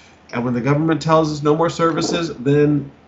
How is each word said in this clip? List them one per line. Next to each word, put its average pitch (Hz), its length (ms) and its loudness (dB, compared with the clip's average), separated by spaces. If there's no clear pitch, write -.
And 120 120 -4
when 123 100 -2
the 120 60 -2
government 147 420 0
tells 160 300 2
us 147 100 -8
no 147 140 2
more 165 120 0
services, 165 680 -2
then 143 520 2